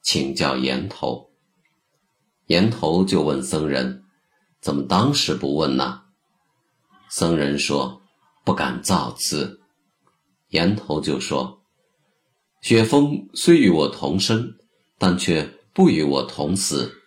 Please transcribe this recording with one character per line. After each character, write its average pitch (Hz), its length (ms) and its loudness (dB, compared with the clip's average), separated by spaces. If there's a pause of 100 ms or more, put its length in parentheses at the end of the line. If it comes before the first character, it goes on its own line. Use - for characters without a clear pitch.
请 67 320 -2
教 69 200 -2
岩 65 320 -4
头。 - 440 -8 (1120)
岩 92 240 4
头 85 340 0
就 92 200 2
问 71 180 0
僧 78 260 -4
人 65 360 -4 (580)
：“怎 76 140 -4
么 69 80 -4
当 104 280 2
时 - 220 0
不 69 220 -2
问 73 200 0
呢？” 65 280 -4 (1040)
僧 85 260 0
人 71 220 0
说 69 460 -4 (420)
：“不 104 80 2
敢 65 300 -4
造 71 300 -2
次。” - 460 -6 (920)
岩 90 260 2
头 78 260 -6
就 69 180 -4
说 65 440 -6 (1000)
：“雪 113 220 4
峰 143 500 2
虽 170 240 6
与 127 100 6
我 78 200 4
同 76 320 -4
生， 113 360 -2 (440)
但 92 180 2
却 80 400 -2 (160)
不 185 160 6
与 80 140 2
我 69 180 0
同 76 340 -4
死。 71 380 -4 (120)